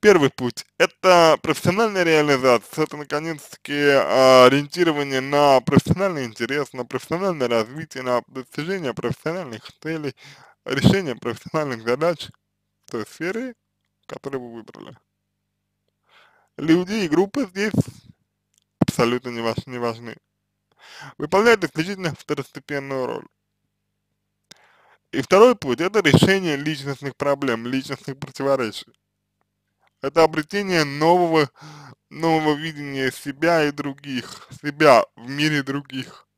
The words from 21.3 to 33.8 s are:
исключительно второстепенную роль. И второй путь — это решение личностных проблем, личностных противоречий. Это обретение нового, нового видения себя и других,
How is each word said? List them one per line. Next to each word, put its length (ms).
исключительно 520
второстепенную 920
роль. 200
И 100
второй 340
путь — 260
это 180
решение 560
личностных 600
проблем, 500
личностных 520
противоречий. 720
Это 200
обретение 640
нового, 680
нового 440
видения 560
себя 540
и 80
других, 760